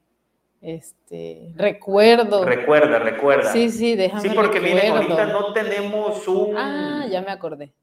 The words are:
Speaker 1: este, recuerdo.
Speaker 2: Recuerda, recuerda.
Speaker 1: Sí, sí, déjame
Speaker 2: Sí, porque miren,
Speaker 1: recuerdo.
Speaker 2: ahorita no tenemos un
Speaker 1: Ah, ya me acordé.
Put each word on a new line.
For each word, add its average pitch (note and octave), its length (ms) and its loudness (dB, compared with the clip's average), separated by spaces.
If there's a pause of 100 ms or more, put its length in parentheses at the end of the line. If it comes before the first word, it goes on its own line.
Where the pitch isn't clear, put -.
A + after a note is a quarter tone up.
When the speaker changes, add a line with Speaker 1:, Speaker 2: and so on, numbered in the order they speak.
(600)
Speaker 1:
este, E3 960 -16
recuerdo. G#3 880 2
Speaker 2:
Recuerda, D3 540 4
recuerda. C3+ 540 0
Speaker 1:
Sí, A#3 180 2
sí, A3 260 -2
déjame F#3+ 320 -2
Speaker 2:
Sí, - 60 -2
porque G3+ 260 2
miren, F#3+ 340 2
Speaker 1:
recuerdo. A3 200 0
Speaker 2:
ahorita G#3+ 180 2
no G3+ 220 -4
tenemos G#3 760 -4
un G#3 300 0
Speaker 1:
Ah, D4 500 -6
ya F#3 140 -4
me G3 80 -10
acordé. D3+ 420 -12 (100)